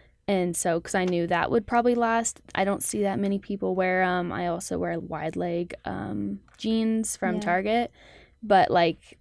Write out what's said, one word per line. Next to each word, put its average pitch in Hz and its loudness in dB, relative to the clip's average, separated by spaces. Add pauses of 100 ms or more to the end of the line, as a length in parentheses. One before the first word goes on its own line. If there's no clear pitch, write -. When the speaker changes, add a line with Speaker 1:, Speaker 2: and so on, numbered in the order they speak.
(280)
Speaker 1:
and 180 0
so, 170 0
'cause - -8
I 185 2
knew 170 0
that 170 0
would 226 2
probably 240 2
last, 233 0 (140)
I 196 2
don't 196 0
see 208 -2
that 196 0
many 196 0
people 196 -4
wear 185 2
'em. 180 0
I 175 -4
also 175 -4
wear 170 -4
wide 160 -8
leg, 175 -4 (100)
um, 202 -6 (180)
jeans 220 0
from 180 0
Speaker 2:
Yeah. 185 -2
Speaker 1:
Target. 208 0 (520)
But, 202 6
like, 170 0